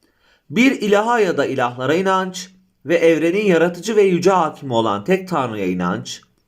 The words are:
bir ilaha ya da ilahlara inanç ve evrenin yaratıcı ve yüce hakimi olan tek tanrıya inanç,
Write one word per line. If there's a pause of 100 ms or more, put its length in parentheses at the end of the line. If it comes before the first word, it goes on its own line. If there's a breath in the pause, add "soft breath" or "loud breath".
(500)
bir
ilaha
ya
da
ilahlara
inanç (360)
ve
evrenin
yaratıcı
ve
yüce
hakimi
olan
tek
tanrıya
inanç, (280)